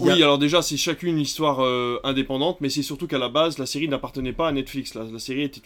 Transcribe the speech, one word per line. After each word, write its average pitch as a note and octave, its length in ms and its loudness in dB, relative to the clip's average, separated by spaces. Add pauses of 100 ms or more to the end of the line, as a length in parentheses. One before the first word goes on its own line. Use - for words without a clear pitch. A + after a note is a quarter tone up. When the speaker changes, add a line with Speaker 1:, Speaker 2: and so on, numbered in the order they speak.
Speaker 1:
Il - 20 2
y F3 60 8
a - 20 6
Speaker 2:
oui, F3 100 6
alors C#3+ 140 6
déjà, D3 240 4
c'est D3+ 160 -2
chacune E3+ 380 -2
une D#3 40 2
histoire, C#3+ 420 0
euh, B2 420 0
indépendante, C3+ 580 0
mais C#3 80 -2
c'est C#3+ 140 -2
surtout D3+ 240 -6
qu'à C#3+ 100 -2
la B2 100 0
base, D3+ 300 0
la C3+ 80 -4
série D3 240 -4
n'appartenait B2+ 440 -4
pas E3 140 0
à D#3 40 0
Netflix. C3+ 420 -4
La, A2 100 -8
la A2+ 140 -10
série C3 240 -6
était C#3+ 240 -6